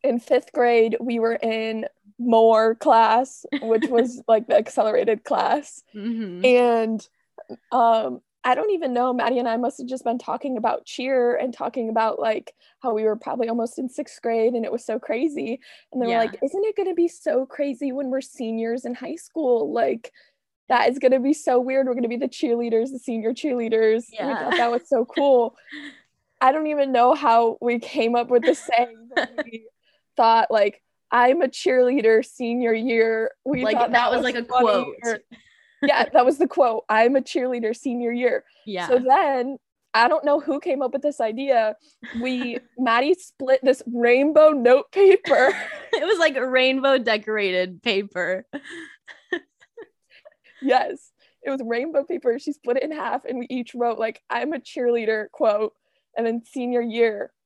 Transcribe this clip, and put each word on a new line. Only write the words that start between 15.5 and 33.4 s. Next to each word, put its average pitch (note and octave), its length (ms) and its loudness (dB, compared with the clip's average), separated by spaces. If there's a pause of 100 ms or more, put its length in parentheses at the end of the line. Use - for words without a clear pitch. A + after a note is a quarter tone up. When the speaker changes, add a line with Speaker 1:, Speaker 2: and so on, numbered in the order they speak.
Speaker 1:
And B3+ 80 -6
they A#3+ 60 -2
were A#3 60 -2
Speaker 2:
Yeah. A#3 80 0
Speaker 1:
like, A3 220 -4
"Isn't G4 220 -4
it G#4+ 120 -4
gonna F#4+ 180 -2
be E4+ 140 0
so C4 380 -2
crazy C#4 460 -6
when C4+ 180 -6
we're C4 120 -4
seniors A3+ 640 -6
in B3 100 -8
high B3+ 220 -12
school? C#4+ 560 -2
Like, A#3 400 -4 (560)
that B3 200 2
is C4 100 -2
gonna C4 220 2
be C4+ 120 0
so B3+ 280 0
weird. C4 260 0
We're B3 80 -2
gonna A#3+ 140 -4
be A#3+ 80 -6
the C4+ 120 -6
cheerleaders, A#3 640 -2
the C4 60 -12
senior A3+ 360 -4
cheerleaders." A3+ 760 0
We A3 80 -18
Speaker 2:
Yeah. A#3+ 260 -4
Speaker 1:
thought A#3 120 0
that A#3+ 140 2
was A#3+ 180 -4
so A#3+ 160 0
cool. B3+ 520 2 (140)
Speaker 2:
<laughs> D4 360 -18 (340)
Speaker 1:
I C4 120 4
don't D#4 160 -2
even C#4 240 0
know B3 220 6
how A#3 460 2
we A#3+ 200 -2
came A#3+ 340 -2
up A#3+ 160 0
with A#3 140 4
the B3+ 100 4
saying, A#3 580 -2
but D4+ 160 -2
Speaker 2:
<laughs> C4 160 -8
Speaker 1:
we A3+ 220 -16 (500)
thought, A3+ 360 4
like, G#3 280 0 (300)
"I'm B3+ 320 4
a C4 60 0
cheerleader B3 760 2
senior A#3+ 480 -4
year." A3+ 600 0 (120)